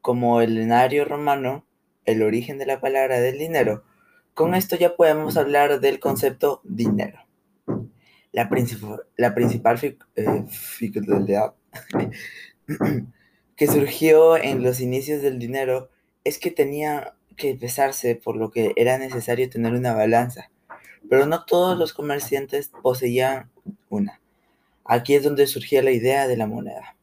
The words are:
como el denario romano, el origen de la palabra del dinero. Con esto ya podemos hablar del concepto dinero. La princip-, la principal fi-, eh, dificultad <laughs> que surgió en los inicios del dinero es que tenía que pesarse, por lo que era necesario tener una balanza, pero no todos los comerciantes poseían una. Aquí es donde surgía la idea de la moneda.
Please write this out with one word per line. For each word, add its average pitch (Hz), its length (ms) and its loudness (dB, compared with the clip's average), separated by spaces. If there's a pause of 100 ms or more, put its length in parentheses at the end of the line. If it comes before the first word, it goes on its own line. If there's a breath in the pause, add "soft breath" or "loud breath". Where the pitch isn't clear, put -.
como 120 380 2
el 113 140 2
denario 123 500 2
romano, 143 600 -4 (380)
el 110 180 2
origen 117 360 -2
de 135 80 -8
la 135 140 -4
palabra 131 400 0
del 127 180 0
dinero. 139 460 -2 (500 soft breath)
Con 170 200 2
esto 185 220 0
ya 175 200 2
podemos 156 400 4
hablar 143 440 2
del 135 180 2
concepto 135 640 -2
dinero. 107 600 -4 (1080 soft breath)
La 117 160 -2
princip-, 110 560 -4 (120)
la 120 160 2
principal 117 460 0
fi-, 139 180 -6 (200)
eh, 104 280 -2
dificultad 107 1080 -2 (1120 loud breath)
<laughs> 147 400 -4 (500 soft breath)
que 151 120 2
surgió 156 680 6
en 135 280 0
los 127 160 0
inicios 135 420 -4
del 135 160 -2
dinero 127 500 -4 (360)
es 147 160 -4
que 175 100 -4
tenía 147 640 -2 (220)
que 139 180 -4
pesarse, 127 640 -2
por 113 200 -6
lo 110 140 -4
que 113 240 0
era 123 240 2
necesario 127 500 -4
tener 117 240 -2
una 123 220 -2
balanza, 117 560 0 (580 loud breath)
pero 135 180 4
no 165 180 -2
todos 180 340 2
los 160 140 -2
comerciantes 143 800 -6 (100)
poseían 127 680 0 (380)
una. 101 320 -4 (640)
Aquí 123 300 2
es 143 80 6
donde 143 240 2
surgía 135 360 0
la 131 100 4
idea 131 340 2
de 123 100 0
la 113 120 -2
moneda. - 540 -12